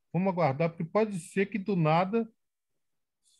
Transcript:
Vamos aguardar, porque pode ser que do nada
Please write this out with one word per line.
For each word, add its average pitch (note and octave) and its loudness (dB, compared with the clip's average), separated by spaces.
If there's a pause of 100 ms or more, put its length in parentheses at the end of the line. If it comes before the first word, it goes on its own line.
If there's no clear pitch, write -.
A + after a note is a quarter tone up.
(140)
Vamos F#3 0
aguardar, E3 0
porque E3 -8
pode G#3 0
ser F#3+ -4
que G#3 -6
do G3 -2
nada F#3 2 (1080)